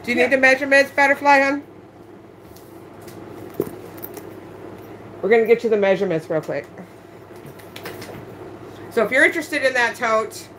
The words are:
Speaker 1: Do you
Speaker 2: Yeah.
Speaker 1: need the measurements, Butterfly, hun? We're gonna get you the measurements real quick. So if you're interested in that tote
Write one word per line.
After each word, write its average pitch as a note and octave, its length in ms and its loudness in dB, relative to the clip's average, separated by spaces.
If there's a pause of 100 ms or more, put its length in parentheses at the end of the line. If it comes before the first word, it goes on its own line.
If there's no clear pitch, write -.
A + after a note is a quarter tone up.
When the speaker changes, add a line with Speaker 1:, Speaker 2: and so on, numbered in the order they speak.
Speaker 1:
Do A#3 80 -4
you B3 60 2
Speaker 2:
Yeah. B3 100 4
Speaker 1:
need B3 80 2
the C4 40 4
measurements, C4+ 520 4
Butterfly, C#4+ 500 4
hun? C#4 220 0 (3500)
We're G3 80 -2
gonna A3+ 160 6
get A3+ 180 4
you A#3 60 0
the G#3+ 80 4
measurements F#3+ 520 0
real D#3 120 0
quick. C#3+ 240 -8 (2250)
So A3+ 140 2
if - 60 -4
you're C#4 140 6
interested D#4 380 -2
in C4 100 2
that A#3+ 220 0
tote A3 520 -2 (120)